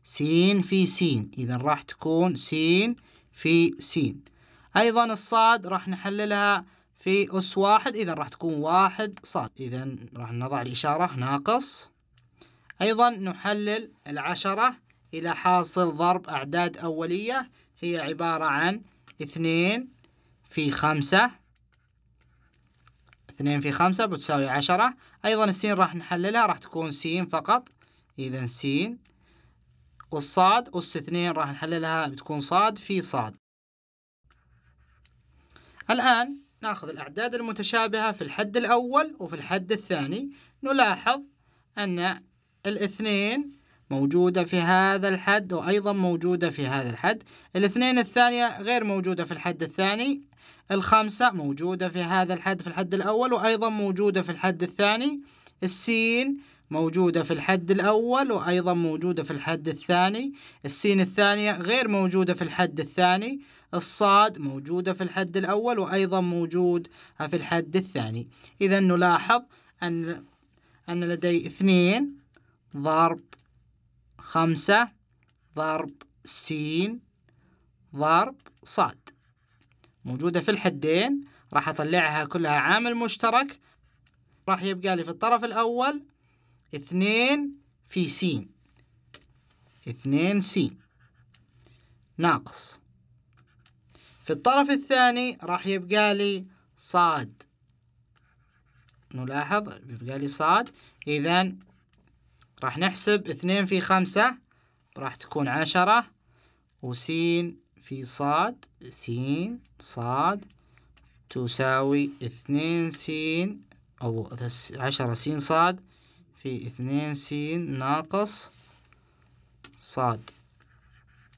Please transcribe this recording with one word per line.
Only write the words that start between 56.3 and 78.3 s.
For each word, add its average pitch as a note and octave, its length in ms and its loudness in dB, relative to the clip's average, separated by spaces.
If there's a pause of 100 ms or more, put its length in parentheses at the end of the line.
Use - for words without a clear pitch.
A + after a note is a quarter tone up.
موجودة E3 520 2
في E3 100 -4
الحد E3+ 380 0
الأول A3+ 640 2
وأيضا F3+ 420 0
موجودة E3 480 -2
في C#3+ 80 -8
الحد D#3 380 -4
الثاني، F#3 640 0 (320)
السين G3 360 2
الثانية G3+ 560 2
غير A3+ 320 0
موجودة F#3 460 2
في - 80 -6
الحد D#3+ 380 -2
الثاني، F#3 600 0 (340)
الصاد G3+ 640 6
موجودة D#3 540 -4
في F#3 100 -8
الحد F3+ 340 -4
الأول G#3 420 0
وأيضا F#3 420 0
موجود F3 680 0 (400)
في D#3 80 -2
الحد E3 400 -2
الثاني. A#2+ 520 -4 (320)
إذا G3 200 4
نلاحظ F3+ 640 4 (400)
أن، E3+ 420 -6 (640)
أن F3 160 -4
لدي E3+ 420 0
اثنين F#3+ 720 4 (580)
ضرب D#3 440 2 (1000)
خمسة E3 680 2 (680)
ضرب D#3 340 -4 (340)
س - 300 -2 (1400)
ضرب E3 400 2 (280)